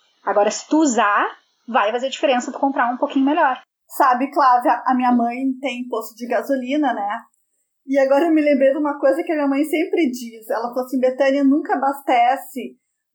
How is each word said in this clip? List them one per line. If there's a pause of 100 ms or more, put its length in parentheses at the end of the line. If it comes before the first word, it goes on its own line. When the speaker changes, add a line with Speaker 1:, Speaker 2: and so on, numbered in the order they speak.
(240)
Speaker 1:
Agora,
se
tu
usar, (400)
vai
fazer
diferença
tu
comprar
um
pouquinho
melhor. (300)
Speaker 2:
Sabe,
Clávia,
a
minha
mãe (240)
tem
posto
de
gasolina,
né? (760)
E
agora
eu
me
lembrei
de
uma
coisa
que
a
minha
mãe
sempre
diz.
Ela
falou
assim,
"Betânia,
nunca
abastece (360)